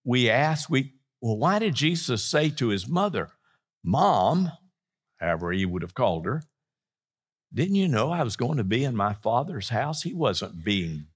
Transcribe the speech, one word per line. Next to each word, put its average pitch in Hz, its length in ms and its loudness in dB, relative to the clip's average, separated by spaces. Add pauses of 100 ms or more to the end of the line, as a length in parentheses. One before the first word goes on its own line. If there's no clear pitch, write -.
we 123 280 4
ask? 151 400 2
We, 135 240 0 (260)
"Well, 113 160 0
why 175 220 2
did 214 160 0
Jesus 139 500 0
say 151 260 2
to 131 180 -2
his 101 200 -2
mother, 160 420 -2 (540)
'Mom,'" 147 680 2 (680)
however 85 320 -2
he 95 140 0
would 87 160 -4
have 87 100 -10
called 90 320 0
her, 135 180 -2 (1080)
"didn't 190 220 0
you 196 120 2
know 131 240 2
I 170 120 -2
was 113 140 -4
going 135 200 -2
to 113 80 0
be 110 180 0
in 131 140 -2
my 104 160 0
Father's 117 560 -2
house?" 139 340 -2
He - 120 -6
wasn't 95 500 -2
being 82 520 -2